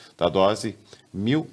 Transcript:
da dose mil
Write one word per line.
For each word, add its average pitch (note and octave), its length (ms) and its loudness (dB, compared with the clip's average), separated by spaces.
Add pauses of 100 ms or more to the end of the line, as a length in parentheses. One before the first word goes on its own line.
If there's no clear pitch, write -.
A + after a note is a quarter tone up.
(180)
da E2+ 100 0
dose G2 480 0 (380)
mil A#2+ 400 -2